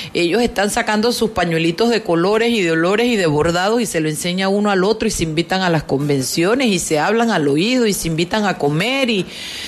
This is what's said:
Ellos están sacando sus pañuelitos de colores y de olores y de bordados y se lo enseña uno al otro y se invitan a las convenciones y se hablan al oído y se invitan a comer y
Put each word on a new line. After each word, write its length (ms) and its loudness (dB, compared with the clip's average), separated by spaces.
Ellos 300 2
están 260 0
sacando 420 0
sus 200 0
pañuelitos 580 0
de 140 0
colores 480 2
y 100 0
de 100 2
olores 360 2
y 80 2
de 100 2
bordados 560 2
y 60 -2
se 120 -4
lo 100 -2
enseña 380 -4
uno 220 0
al 140 2
otro 240 0
y 40 0
se 120 -4
invitan 400 -2
a 80 0
las 120 0
convenciones 840 0
y 100 2
se 220 -2
hablan 320 2
al 160 0
oído 400 2
y 60 2
se 140 -4
invitan 380 -2
a 140 0
comer 500 0
y 160 0